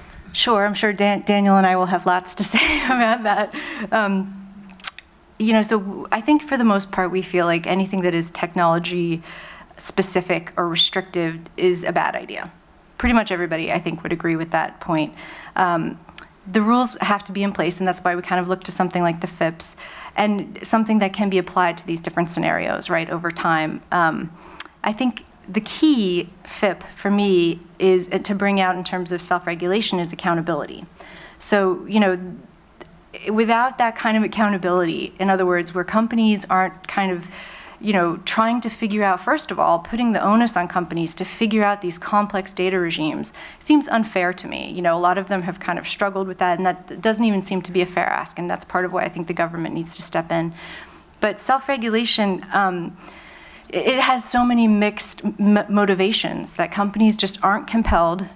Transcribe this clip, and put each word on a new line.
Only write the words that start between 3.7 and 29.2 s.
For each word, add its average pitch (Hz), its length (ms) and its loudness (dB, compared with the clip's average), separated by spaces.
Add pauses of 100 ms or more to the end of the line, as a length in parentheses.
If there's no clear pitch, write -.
Um, 196 580 0 (880)
you 220 140 2
know, 220 100 6
so 214 160 2
w-, 196 340 -8
I 220 80 0
think 302 220 4
for 277 140 -2
the 247 80 2
most 196 260 4
part, 185 200 0
we 185 120 0
feel 180 240 0
like 170 200 0
anything 190 360 0
that 175 100 2
is 165 180 -2
technology 170 920 0 (560)
specific 175 760 -2
or 175 120 0
restrictive 170 680 0 (180)
is 175 280 2
a - 80 -2
bad 156 220 0
idea. - 380 -10 (460)
Pretty 240 160 2
much 220 160 2
everybody, 170 420 -2
I 170 80 0
think, 165 220 -6
would 165 100 -4
agree 165 240 0
with 160 140 -6
that 160 300 -2
point. 156 340 -2 (400)
Um, 175 440 0 (520)
the 214 100 2
rules 240 400 2
have 202 240 0
to - 80 -14
be 196 100 -2
in 202 100 0
place, 175 260 -2
and 185 100 0
that's 180 120 -2
why 175 140 0
we 175 80 -4
kind 180 180 0
of 175 80 -2
look 185 160 -2
to 180 80 -10
something 180 300 0
like 165 180 0
the 185 60 -4
fips 165 500 -4 (400)
and 208 460 -2
something 220 380 2
that 190 120 0
can 202 160 0
be 190 100 2
applied 175 400 0
to - 80 -14
these 165 140 -4
different 165 300 -2
scenarios, - 580 -2
right, 165 220 -2
over 170 220 -4
time. 160 580 -2
Um, 165 400 0 (540)
I 208 80 0
think 240 320 -4 (240)
the 190 120 -2
key 208 720 2 (160)
fip - 380 -2 (120)
for - 140 -2
me 180 500 4 (200)
is, 180 320 4
uh, 190 60 0
to - 160 -4
bring 196 260 2
out 185 160 2
in 180 80 -8
terms 180 260 -6
of 175 100 -4